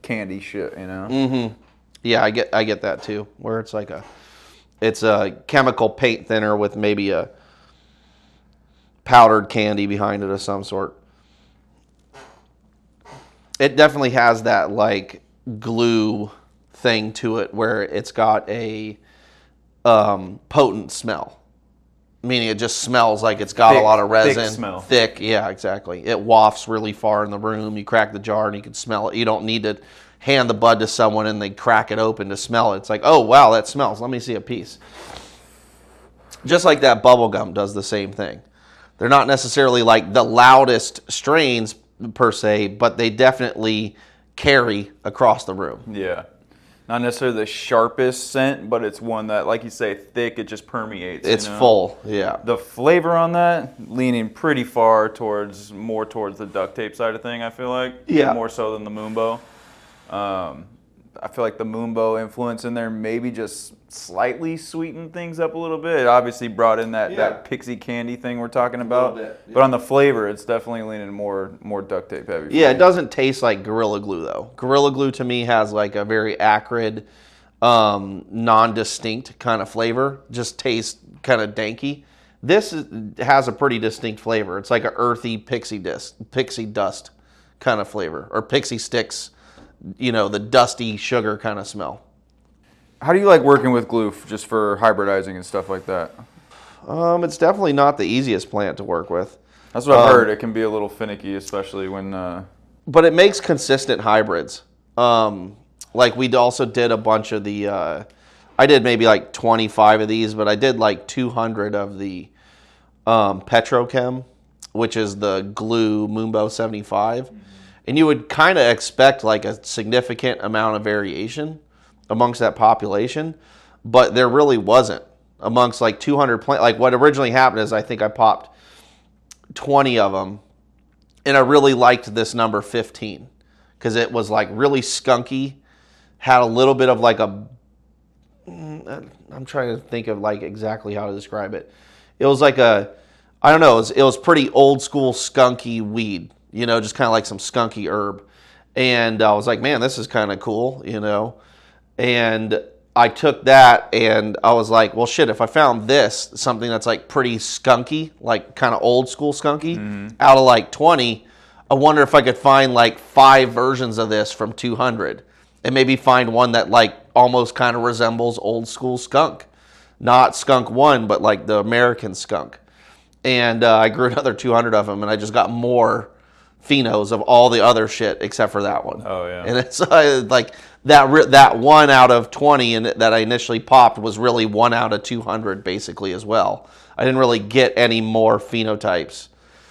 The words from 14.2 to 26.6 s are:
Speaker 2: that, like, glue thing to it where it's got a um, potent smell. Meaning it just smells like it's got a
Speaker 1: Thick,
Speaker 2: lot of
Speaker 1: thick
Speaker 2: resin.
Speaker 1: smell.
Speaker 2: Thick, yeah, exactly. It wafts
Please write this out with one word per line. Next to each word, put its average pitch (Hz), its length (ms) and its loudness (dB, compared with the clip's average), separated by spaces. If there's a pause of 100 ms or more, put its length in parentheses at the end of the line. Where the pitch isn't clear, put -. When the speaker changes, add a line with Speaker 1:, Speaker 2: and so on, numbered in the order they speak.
Speaker 2:
that, 101 260 0
like, 104 500 -4 (380)
glue 110 720 -2 (420)
thing 110 400 -2
to 113 280 -4
it - 120 -8
where 110 300 -4
it's 101 280 -8
got 110 380 0
a 107 500 -10 (840)
um, 101 640 2
potent 107 440 0
smell. - 460 -10 (840)
Meaning 120 260 -2
it 107 100 -4
just 113 240 -6
smells 113 400 0
like 107 180 -2
it's 101 140 -10
got 113 180 6
a 113 40 6
Speaker 1:
Thick, 107 80 4
Speaker 2:
lot 107 140 6
of 104 120 0
Speaker 1:
thick 110 260 4
Speaker 2:
resin. 113 160 -4
Speaker 1:
smell. 101 280 -10
Speaker 2:
Thick, 113 400 0
yeah, 107 280 -2
exactly. 95 560 -10
It 110 160 -4
wafts 110 480 4